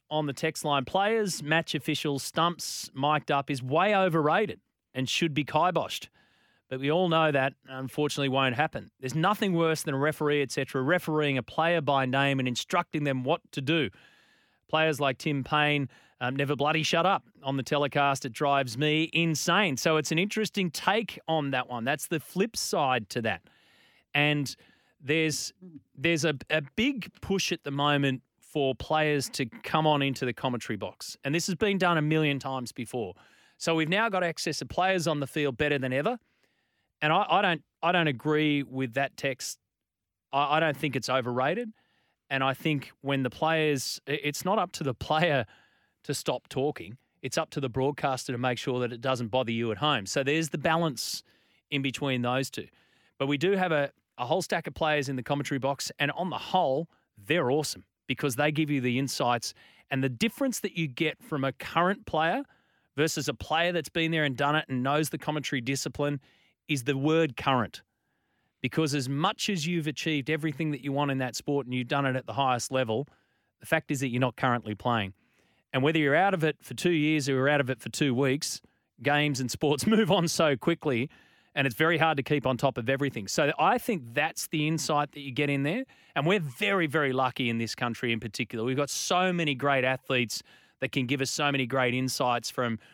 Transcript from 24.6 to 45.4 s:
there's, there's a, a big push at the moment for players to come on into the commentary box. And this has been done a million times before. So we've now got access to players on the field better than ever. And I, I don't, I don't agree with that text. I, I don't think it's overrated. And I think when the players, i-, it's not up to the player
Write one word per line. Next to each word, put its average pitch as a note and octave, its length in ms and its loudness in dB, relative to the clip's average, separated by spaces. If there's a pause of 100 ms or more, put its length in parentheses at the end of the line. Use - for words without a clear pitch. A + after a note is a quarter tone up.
there's, D#3 520 -2 (440)
there's D#3+ 280 0
a, D#3 80 2 (160)
a D#3 120 2 (140)
big A#3+ 340 -2 (120)
push F#3+ 320 -2
at - 100 -8
the C#3+ 80 -8
moment C#3 500 2 (180)
for C3+ 360 0
players D3+ 540 0
to - 160 -4
come D#3 420 0
on D3 140 4
into C3+ 240 -2
the B2 80 -2
commentary A#2+ 420 -4
box. G2 480 -10
And C#3 100 -2
this E3 140 -2
has F#3 80 -2
been G3+ 220 0
done F3 200 4
a D3+ 40 2
million D3+ 360 2
times C3 360 -6
before. A2 400 -6 (440)
So - 160 0
we've D#3+ 140 2
now G#3 220 2
got F#3+ 120 0
access E3 380 -2
to C#3+ 60 -8
players F3+ 420 0
on D3 140 0
the C3+ 60 -4
field C#3+ 280 -2
better D3 240 2
than B2+ 140 -2
ever. G3 260 0 (840)
And D3+ 120 2
I, G3 160 4
I F3+ 120 4
don't, F3 220 2 (180)
I E3+ 120 2
don't E3+ 140 4
agree D3 560 2
with B2+ 320 -4
that C#3 200 -2
text. - 440 -4 (720)
I, C#3+ 240 2
I - 20 4
don't D#3 160 2
think C3+ 220 -2
it's A#2 100 -6
overrated. C3 640 -2 (580)
And C3+ 140 0
I C3+ 100 2
think D3+ 460 -2
when C3+ 240 0
the B2 60 0
players, D#3 800 0
i-, D3 120 -2
it's D3 220 -4
not G3+ 160 0
up F#3 140 -2
to - 100 -6
the C3 100 -2
player D3+ 520 2 (580)